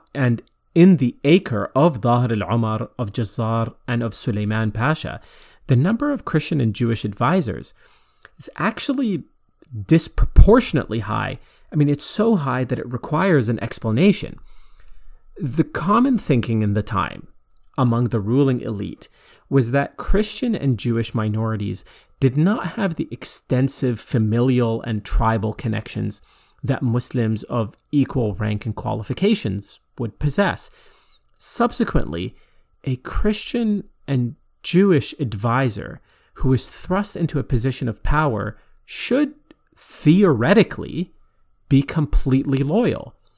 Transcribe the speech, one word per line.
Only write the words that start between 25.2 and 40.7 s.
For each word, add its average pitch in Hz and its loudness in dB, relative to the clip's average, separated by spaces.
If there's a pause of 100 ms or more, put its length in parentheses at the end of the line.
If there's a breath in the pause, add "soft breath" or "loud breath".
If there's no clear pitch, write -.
connections 107 -6 (420 soft breath)
that 127 -2
Muslims 117 0
of 113 -4 (160)
equal 123 0
rank 104 -4
and 110 -6
qualifications 110 -4 (160)
would 113 -8
possess. 147 -2 (600 soft breath)
Subsequently, - 0 (480)
a 127 -4
Christian 214 -2 (240)
and 127 -2 (260)
Jewish 175 4
advisor 113 -2 (360 soft breath)
who 131 2
is - 2
thrust - -2
into 151 -2
a 120 -4
position 127 -2
of - -10
power 120 0 (300 soft breath)
should - 0 (420)
theoretically 165 2 (560)